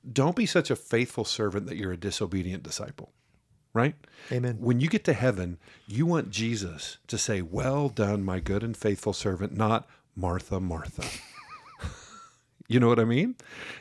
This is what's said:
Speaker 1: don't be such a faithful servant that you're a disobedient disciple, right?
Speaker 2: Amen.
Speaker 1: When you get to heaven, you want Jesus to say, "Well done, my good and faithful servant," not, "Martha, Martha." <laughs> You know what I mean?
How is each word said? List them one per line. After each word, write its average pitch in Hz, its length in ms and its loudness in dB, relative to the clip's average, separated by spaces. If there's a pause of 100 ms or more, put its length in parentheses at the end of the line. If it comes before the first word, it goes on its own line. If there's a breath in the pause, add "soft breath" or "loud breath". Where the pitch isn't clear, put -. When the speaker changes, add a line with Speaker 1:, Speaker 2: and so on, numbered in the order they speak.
(120)
Speaker 1:
don't 139 240 4
be 226 120 2
such - 240 2
a 113 40 4
faithful 120 500 -2
servant 101 420 -2
that 90 100 -8
you're 95 140 -4
a 87 60 -4
disobedient 92 640 -4
disciple, - 480 -10 (640)
right? 135 180 4 (380 loud breath)
Speaker 2:
Amen. 123 280 -2
Speaker 1:
When 120 200 4
you 165 100 2
get 220 140 0
to 156 100 4
heaven, 98 460 0 (260 loud breath)
you 123 220 0
want 147 240 0
Jesus 101 760 -4
to 110 140 -4
say, 98 240 0
"Well 127 460 0
done, 101 340 0
my 92 160 0
good 98 240 0
and 117 120 -4
faithful 104 380 0
servant," 92 420 -2
not, 110 320 2 (280 soft breath)
"Martha, 90 440 -2
Martha." 85 440 -6
<laughs> - 840 -14 (840 loud breath)
You 123 120 6
know 117 80 8
what 117 100 6
I 113 60 6
mean? 156 300 2 (460 loud breath)